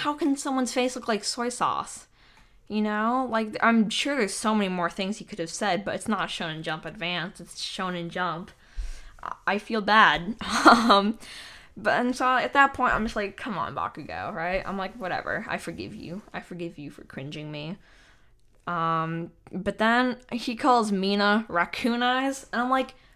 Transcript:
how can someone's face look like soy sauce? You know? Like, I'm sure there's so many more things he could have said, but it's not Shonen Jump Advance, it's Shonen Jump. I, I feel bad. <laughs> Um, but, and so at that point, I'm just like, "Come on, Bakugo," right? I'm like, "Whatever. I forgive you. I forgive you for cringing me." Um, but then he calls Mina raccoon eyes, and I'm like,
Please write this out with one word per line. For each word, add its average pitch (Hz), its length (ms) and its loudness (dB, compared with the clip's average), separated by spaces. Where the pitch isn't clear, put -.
how 294 140 -2
can 285 200 2
someone's 262 380 -2
face 254 220 0
look 240 120 -12
like 208 160 0
soy 240 260 -4
sauce? 131 580 -4
You 214 140 -2
know? 220 480 0
Like, 220 320 -2
I'm 226 300 6
sure 285 260 0
there's 196 160 2
so 220 220 0
many 202 140 2
more 175 200 0
things 196 280 -4
he - 80 -14
could - 140 -12
have 165 120 -6
said, 202 340 0
but - 80 -4
it's - 140 -8
not 185 220 0
Shonen 160 340 -6
Jump 160 220 -6
Advance, 175 540 -6
it's - 220 -14
Shonen 180 480 -6
Jump. 175 400 -4
I, - 120 -8
I 196 140 2
feel 285 220 -2
bad. 190 600 6
<laughs> - 40 -8
Um, 220 540 8
but, 190 220 2
and 247 160 0
so 254 100 0
at 254 280 2
that 277 200 6
point, 247 200 2
I'm 196 100 2
just 226 140 -4
like, 196 180 -4
"Come 208 220 -6
on, 135 180 -4
Bakugo," 98 580 -6
right? 175 320 -2
I'm 190 120 -6
like, 190 180 -6
"Whatever. 185 540 -4
I 180 80 -4
forgive 165 360 -10
you. 202 280 -12
I 175 60 -10
forgive 175 400 -10
you 143 100 -12
for - 140 -18
cringing 151 480 -12
me." 151 260 -8
Um, 165 640 -2
but 196 260 -6
then 240 400 2
he 233 240 -4
calls 233 360 4
Mina 202 560 2
raccoon 233 540 0
eyes, 262 500 0
and 226 100 -2
I'm 254 80 0
like, 262 260 0